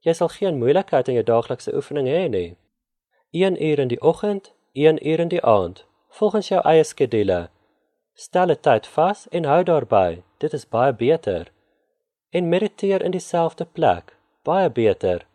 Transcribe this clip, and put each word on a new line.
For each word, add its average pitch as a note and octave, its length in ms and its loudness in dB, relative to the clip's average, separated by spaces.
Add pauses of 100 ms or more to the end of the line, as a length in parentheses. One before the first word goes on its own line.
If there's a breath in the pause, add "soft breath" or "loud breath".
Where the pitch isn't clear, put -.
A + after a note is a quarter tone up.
Jy E3 120 0
sal E3 160 0
geen F3+ 300 -4
moeilikheid C#3 500 0
in C3 60 -2
jou A2+ 100 0
daaglikse A#2+ 500 -2
oefening C#3 340 -4
hê E3+ 200 -2
nie. F2+ 280 -6 (760)
Een F#3 340 0
uur D3+ 140 0
in C3+ 100 0
die A#2+ 140 -4
oggend, G3 500 -2 (200)
een D#3 360 2
uur D#3+ 120 0
in E3+ 80 -2
die F3 140 -4
aand, G2 440 0 (220)
volgens G#3+ 400 -2
jou F#3 120 2
eie D#3+ 240 4
skedule. G2 640 -2 (640)
Stel F3+ 360 0
'n D3 100 0
tyd A#2+ 260 2
vas F3+ 420 -2
en E3+ 160 -6
hou D3+ 180 2
daarby. G#2+ 600 0 (160)
Dit - 140 -6
is C#3+ 160 -10
baie B2 240 0
beter. A#2+ 580 -2 (800)
En F3 180 -4
mediteer G3 540 -2
in F3+ 80 -2
dieselfde E3+ 540 -4
plek. G#2+ 520 -2 (260)
Baie F3 280 0
beter. G2 640 0